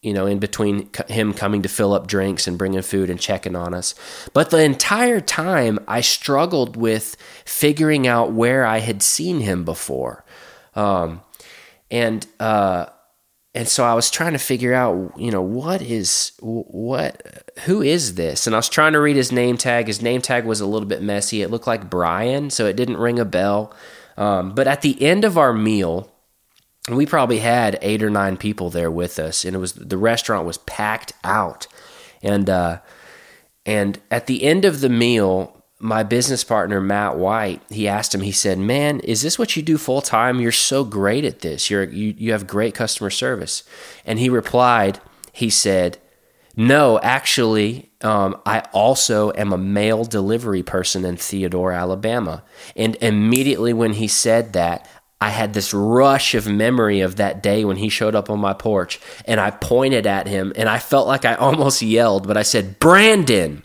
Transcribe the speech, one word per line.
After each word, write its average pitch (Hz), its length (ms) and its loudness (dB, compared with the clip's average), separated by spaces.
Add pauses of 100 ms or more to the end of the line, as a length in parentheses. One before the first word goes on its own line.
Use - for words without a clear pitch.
you 107 120 -4
know, 95 120 0
in 101 140 0
between 101 520 -2
c-, - 220 -10
him 110 180 0
coming 101 300 -2
to 95 80 -4
fill 101 240 0
up 92 140 0
drinks 95 400 -2
and 87 100 -4
bringing 95 240 -2
food 95 300 -2
and 87 80 -4
checking 90 360 -4
on 87 200 -6
us. - 180 -6 (400)
But 160 160 2
the 160 140 6
entire 208 580 2
time, 147 560 0 (100)
I 120 140 -2
struggled 143 760 0
with 113 400 -2 (300)
figuring 151 600 2
out 117 240 2
where 120 340 2
I 110 140 2
had 107 240 -4
seen 165 380 -2
him 92 220 -2
before. 67 600 -6 (480)
Um, 90 480 -2 (680)
and, 113 340 -2 (140)
uh, 101 480 0 (680)
and 117 140 -4
so - 160 0
I 117 100 4
was 117 160 2
trying 165 220 -2
to 147 80 -2
figure 123 340 0
out, 104 440 0
you 120 120 -4
know, 95 140 0
what 139 400 -4
is, 113 560 -2
wh-, 113 340 -8
what, - 800 -6 (140)
who 202 180 2
is 143 320 0
this? 82 320 -2
And 113 80 0
I 110 40 4
was 120 100 -2
trying 156 240 4
to 151 60 4
read 147 180 4
his 127 140 2
name 123 240 2
tag. 120 300 0
His 107 160 -6
name 120 200 0
tag 123 240 -2
was 110 160 -2
a 101 40 -4
little 104 220 -2
bit 95 160 -4
messy. 101 400 -2
It 90 80 -4
looked 113 160 -4
like 104 240 -4
Brian, 107 580 -2
so 120 160 -2
it 98 100 0
didn't 120 220 -2
ring 120 220 0
a 117 60 0
bell. 101 460 0 (460)
Um, 98 380 -2
but 131 120 2
at 139 140 0
the 139 180 0
end 180 260 2
of 185 120 2
our 135 160 4
meal, 101 580 0 (760)
and 120 100 -2
we 143 80 4
probably 123 340 0
had 113 420 2
eight 107 200 0
or 107 80 0
nine 98 280 0
people 104 320 -4
there 85 200 -2
with 85 300 -4
us, 80 260 -4
and 92 100 -6
it 95 40 -2
was, 90 140 -6
the - 240 -8
restaurant 107 500 0
was 82 100 -8
packed - 560 -6 (100)
out. 95 440 -2 (560)
And, 101 260 0
uh, 87 300 0 (840)
and 101 340 -2 (100)
at 117 160 -2
the 131 180 -2
end 180 220 4
of 156 160 2
the 135 80 2
meal, 113 720 2 (160)
my 110 240 -2
business 120 400 0
partner, 101 380 0
Matt 98 360 0
White, 98 520 -2
he 107 180 -4
asked 101 260 -2
him, 95 80 -2
he 98 100 -4
said, 95 280 0
"Man, 139 400 0
is 110 220 -2
this 156 180 -2
what 226 160 -2
you 156 80 -4
do 156 140 2
full 139 240 0
time? 123 380 0
You're 117 120 0
so 135 320 0
great 107 420 -2
at - 140 -6
this. 78 300 -6
You're, 101 140 0
you, 101 340 -6
you 113 140 -4
have 101 160 -4
great 104 280 -2
customer 107 340 -4
service." 117 540 -6 (420)
And 110 140 -4
he 127 100 2
replied, 120 680 2 (320)
he 117 180 -2
said, 92 480 0 (580)
"No, 123 440 6
actually, 117 920 0 (120)
um, 101 440 0
I 104 140 0 (140)
also 107 600 2
am 101 200 -2
a 92 40 0
mail 101 460 0
delivery 110 600 -2
person 92 420 -2
in 90 120 -4
Theodore, 92 540 -2
Alabama." 92 720 -4 (320)
And 110 220 0
immediately 113 760 2
when 113 200 0
he 110 140 -2
said 113 460 0
that, 87 340 -2 (320)
I 104 100 0
had 104 240 -2
this 101 200 -2
rush 123 600 4
of 107 120 0
memory 107 540 2
of 92 160 -2
that 98 260 -2
day 107 200 2
when 98 140 0
he 107 120 -2
showed 107 260 0
up 104 140 -2
on 104 100 -2
my 98 140 0
porch, 98 460 -2 (260)
and 113 140 0
I 98 120 2
pointed 127 540 2
at 98 220 0
him, 98 280 -2
and 110 120 0
I 110 120 2
felt 139 280 2
like 135 180 0
I 117 100 4
almost 139 460 2
yelled, 110 460 4
but 104 100 2
I 107 60 2
said, 98 360 -2
"Brandon!" 151 840 6